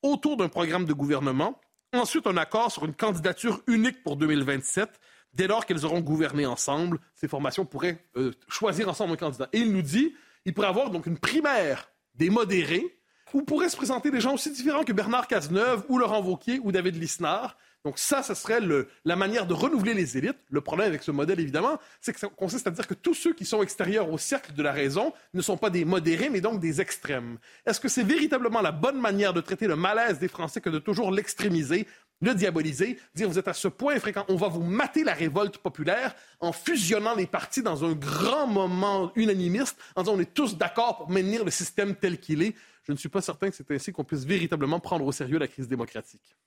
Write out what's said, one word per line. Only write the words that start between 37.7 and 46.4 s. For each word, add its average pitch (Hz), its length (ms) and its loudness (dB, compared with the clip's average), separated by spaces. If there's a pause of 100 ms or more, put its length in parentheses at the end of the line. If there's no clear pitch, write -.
un 165 80 2
grand 160 560 0
moment 190 680 0
unanimiste, 208 640 2 (160)
en 185 80 0
disant 208 140 2
on 185 40 2
est 170 140 -2
tous 233 220 0
d'accord 226 400 0
pour 156 140 -10
maintenir 196 340 0
le 160 80 -2
système 202 420 -2
tel 180 240 -2
qu'il 156 240 -2
est ». 214 140 0 (260)
Je - 80 -10
ne 147 60 -2
suis - 120 -10
pas 196 120 -2
certain - 300 -4
que - 40 -8
c'est - 160 -12
ainsi 147 220 -4
qu'on 160 100 -8
puisse 135 220 -4
véritablement 165 560 0
prendre 165 240 -2
au 135 80 -2
sérieux 139 260 -2
la 143 80 0
crise 131 220 -10
démocratique. 117 640 -8 (120)